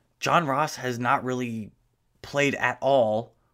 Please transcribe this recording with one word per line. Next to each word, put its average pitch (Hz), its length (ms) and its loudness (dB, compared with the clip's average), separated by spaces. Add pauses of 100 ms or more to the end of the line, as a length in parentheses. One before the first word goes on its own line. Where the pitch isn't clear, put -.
(200)
John 156 260 2
Ross 143 300 -2
has 123 240 -6
not 127 240 0
really 123 480 -6 (500)
played 143 340 0
at 123 260 -2
all, 120 520 2 (200)